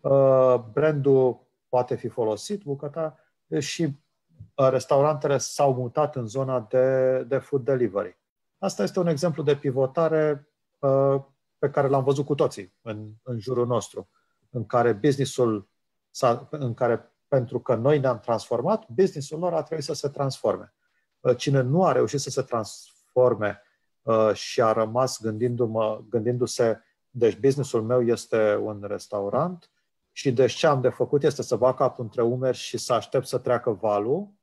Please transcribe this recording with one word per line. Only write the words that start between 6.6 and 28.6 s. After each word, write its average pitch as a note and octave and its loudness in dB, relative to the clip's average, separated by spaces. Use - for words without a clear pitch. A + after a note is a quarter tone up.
de, C3 2
de B2+ -2
food B2+ -4
delivery. G2+ -2
Asta G3 -4
este G3 -2
un F3 0
exemplu E3 -2
de C#3+ 2
pivotare, C#3+ 0
uh, C#3 2
pe C#3+ 0
care C#3+ 0
l-am C3+ 2
văzut C#3 2
cu D3+ 0
toții C#3 -4
în, G#2+ -12
în A#2+ -8
jurul A#2+ -2
nostru, G#2+ -4
în A2+ -8
care A#2+ 2
business-ul A#2 0
s-a, A#2+ 0
în C3+ -6
care, A#2+ -2
pentru B2 -2
că - 0
noi C3+ 2
ne-am C3 -2
transformat, B2 -2
business-ul D#3 -2
lor E3+ -4
a D#3 0
trebuit D#3 -8
să D#3 -4
se C#3+ -6
transforme. A2+ -4
Uh, B2 2
cine C#3 0
nu C#3 2
a D#3+ 4
reușit B2 0
să C#3 -8
se C3 -4
transforme, A2 -2
uh, A2 4
și - -2
a A2+ 4
rămas A2+ -2
gândindu-mă, A2+ -2
gândindu-se, A#2 -2
„Deci A2 0
business-ul C3 0
meu B2 2
este A2 0
un G#2 -6